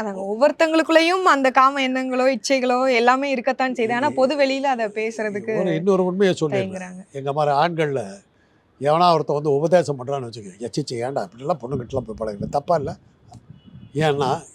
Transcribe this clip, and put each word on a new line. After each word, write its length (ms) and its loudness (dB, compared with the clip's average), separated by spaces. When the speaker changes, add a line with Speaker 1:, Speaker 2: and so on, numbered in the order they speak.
Speaker 1:
அதாங்க, 220 -8
ஒவ்வொருத்தங்களுக்குள்ளேயும் 1000 2
அந்த 260 4
காம 380 4
எண்ணங்களோ 460 0
இச்சைகளோ 600 0
எல்லாமே 360 2
இருக்கத்தான் 420 -2
செய்யுது. 220 -2
ஆனா 160 0
Speaker 2:
இ-, 40 -8
Speaker 1:
பொது 320 2
வெளியில 160 -2
அதை 240 0
பேசுறதுக்கு 760 -4
Speaker 2:
ஒரு 140 0
இன்னொரு 300 2
உண்மையை 360 2
சொல்லிடுறேன். 120 0
Speaker 1:
தயங்குறாங்க. 600 -6
Speaker 2:
எங்க 200 -4
மாதிரி 240 2
ஆண்கள்ல 680 -2
எவனா 320 4
ஒருத்தன் 240 0
வந்து 180 0
உபதேசம் 520 2
பண்றான்னு 240 -6
வச்சுக்கோ, 280 -16
"எச்சிச்சி, 360 -6
ஏன்டா 320 -4
இப்படிலாம் 360 -6
பொண்ணுகிட்டலாம் 440 -6
போய் 220 -8
பழகுற, 200 -8
தப்பா 260 -2
இல்ல?" 220 -4
ஏன்னா 480 0